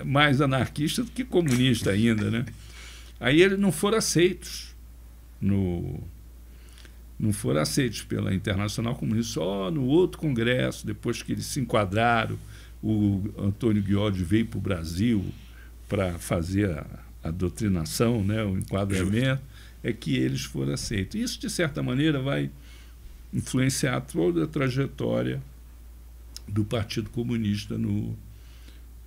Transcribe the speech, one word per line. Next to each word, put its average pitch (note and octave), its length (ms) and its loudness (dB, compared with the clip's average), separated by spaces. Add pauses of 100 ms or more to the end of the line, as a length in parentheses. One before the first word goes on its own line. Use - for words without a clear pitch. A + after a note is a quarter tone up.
mais C#3+ 360 6
anarquistas D3 640 2
do - 40 -10
que B3+ 140 -4
comunistas B2+ 680 4
ainda, G#2+ 380 4
né? A2+ 160 0 (720)
Aí D3 240 6
eles G3 160 4
não G3 140 4
foram G#3 260 2
aceitos - 760 0 (680)
no, F#2 580 0 (1200)
não G#2+ 140 2
foram B2+ 280 0
aceitos C3+ 420 0
pela G#2 320 -2
Internacional G#2 600 -2
Comunista, A2+ 400 -2
só F#3+ 360 -2
no D3+ 140 0
outro E3+ 360 4
congresso, B2+ 680 0
depois A#2+ 360 -4
que - 100 -4
eles G#2 140 -4
se - 140 -4
enquadraram, A2 760 2 (440)
o G#2 400 4 (160)
Antônio G2+ 440 2
Ghioldi G2 400 2
veio G#2 240 4
pro - 140 -6
Brasil F#2+ 640 2 (640)
pra F#2 300 0
fazer F#2+ 500 0
a, D#2 160 -4 (400)
a D#2+ 60 -4
doutrinação, F#2 920 2
né, G#2+ 200 2
o F#2+ 160 0
enquadramento, G2+ 840 0 (420)
é B2 100 -2
que C#3 240 -2
eles C3 280 0
foram C#3 300 -4
aceitos. G#2+ 440 -2
Isso, A#3+ 220 -4
de B3+ 80 -6
certa D3+ 340 -2
maneira, C3+ 380 2
vai C#3 300 -2 (840)
influenciar C3 680 0
toda E3 440 0
a - 20 0
trajetória B2+ 920 0 (1080)
do G#2 160 0
Partido G#2+ 460 -2
Comunista A2+ 680 -2
no, A2 400 -2 (880)